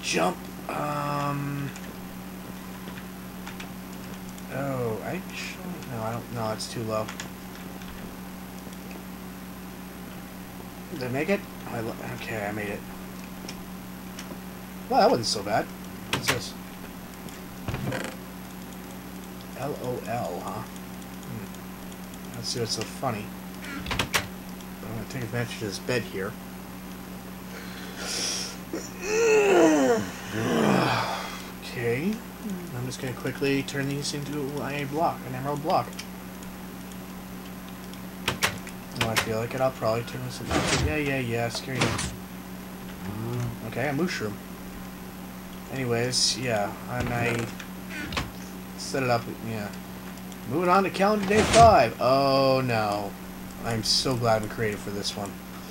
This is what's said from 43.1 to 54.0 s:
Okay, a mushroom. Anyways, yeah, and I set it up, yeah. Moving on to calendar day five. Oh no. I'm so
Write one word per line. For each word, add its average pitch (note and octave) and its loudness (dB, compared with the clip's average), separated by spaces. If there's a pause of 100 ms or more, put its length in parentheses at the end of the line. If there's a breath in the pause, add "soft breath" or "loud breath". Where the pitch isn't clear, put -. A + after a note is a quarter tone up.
Okay, A#2+ 0
a C#3+ 0
mushroom. C3+ 0 (1400)
Anyways, B2 4
yeah, A2 2 (180)
and B2 0
I A#2 2 (1300)
set - -2
it B2 4
up, A#2+ 4 (240)
yeah. G#2+ -2 (800)
Moving F3 4
on G3 8
to F3 2
calendar G3+ 4
day G#3 8
five. G3+ 12
Oh C3+ 8
no. G#2 2 (540)
I'm A2+ 2
so - 4